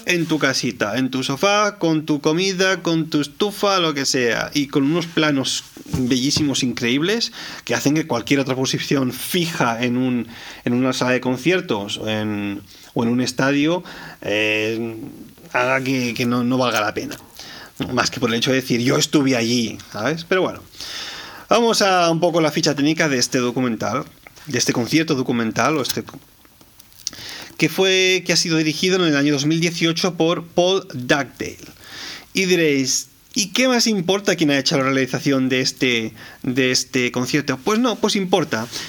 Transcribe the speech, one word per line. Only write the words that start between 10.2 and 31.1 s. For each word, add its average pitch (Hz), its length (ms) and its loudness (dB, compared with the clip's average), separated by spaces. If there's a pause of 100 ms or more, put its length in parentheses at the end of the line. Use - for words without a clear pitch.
en 120 100 0
una 127 200 2
sala 127 180 0
de 127 80 2
conciertos, 127 840 -2
en, 104 560 -4 (320)
o 127 100 0
en 117 60 2
un 123 100 2
estadio, 143 640 0 (380)
eh, 110 720 0 (560)
haga 127 300 2
que, 127 320 0
que 123 120 -2
no, 123 200 0
no 127 120 2
valga 120 220 2
la 104 140 0
pena. - 240 -8 (760)
Más 120 180 0
que - 100 -8
por 120 80 2
el 113 60 0
hecho 120 160 0
de 131 100 2
decir, 127 180 0
"Yo 131 160 2
estuve 143 400 2
allí", 117 420 0 (140)
¿sabes? 139 320 -4
Pero 185 180 -2
bueno, 104 200 -4 (880)
vamos 226 320 4
a 185 280 4
un 165 120 2
poco 175 180 4
la 156 120 2
ficha 147 240 0
técnica 151 340 2
de 135 80 0
este 123 220 0
documental, 123 640 -2 (400)
de 135 120 -4
este 127 140 0
concierto 139 440 0
documental, 120 600 0
o 139 40 0
este, 117 220 -4 (1500)
que 160 120 2
fue, 185 560 2
que 180 80 2
ha 165 40 0
sido 165 200 0
dirigido 160 380 0
en 185 80 2
el 156 120 4
año 143 180 2
dos 139 120 0
mil 160 140 2
dieciocho 165 560 0
por 170 320 0
Paul 185 460 2
Dugdale. 135 640 -2 (760)